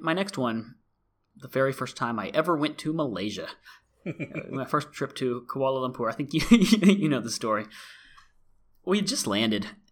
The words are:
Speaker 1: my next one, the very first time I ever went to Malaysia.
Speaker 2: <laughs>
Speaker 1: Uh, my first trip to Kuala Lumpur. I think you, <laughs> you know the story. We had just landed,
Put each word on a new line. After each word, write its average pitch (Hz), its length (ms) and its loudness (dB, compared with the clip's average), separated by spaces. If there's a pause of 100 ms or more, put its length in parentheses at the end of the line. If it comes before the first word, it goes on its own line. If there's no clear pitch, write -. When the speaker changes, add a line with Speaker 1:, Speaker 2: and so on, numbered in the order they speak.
Speaker 1:
my 165 140 0
next 196 240 -4
one, 113 380 -2 (600)
the - 120 -18
very 135 240 2
first 131 240 -8
time 117 220 -2
I 98 160 -4
ever 165 220 2
went 151 220 -2
to 156 140 -4
Malaysia. 104 600 -4
Speaker 2:
<laughs> - 60 -20 (480)
Speaker 1:
Uh, 165 60 -6 (380)
my 131 140 -6
first 147 280 -2
trip 131 240 -6
to 120 360 -2
Kuala 135 340 0
Lumpur. 123 220 -4
I 110 60 -2
think 139 180 -6
you, 160 160 2
<laughs> - 20 6 (440)
you 156 160 2
know 127 100 0
the 113 100 -6
story. 107 360 -2 (1200)
We 190 120 4
had 202 80 -2
just 262 200 -2
landed, 107 400 2 (260)